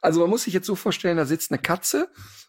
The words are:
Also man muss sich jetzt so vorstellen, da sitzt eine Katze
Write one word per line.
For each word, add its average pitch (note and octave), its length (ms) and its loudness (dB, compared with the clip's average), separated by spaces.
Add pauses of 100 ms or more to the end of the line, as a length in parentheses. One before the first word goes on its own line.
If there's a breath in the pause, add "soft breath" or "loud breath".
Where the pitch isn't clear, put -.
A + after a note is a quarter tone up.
Also E3 180 4
man E3+ 100 4
muss A3+ 140 0
sich F3+ 100 -4
jetzt F#3 140 -2
so G3+ 80 -2
vorstellen, F3 400 -2
da D#3+ 100 2
sitzt D#3 260 -2
eine D3 100 -2
Katze - 500 -2 (380 loud breath)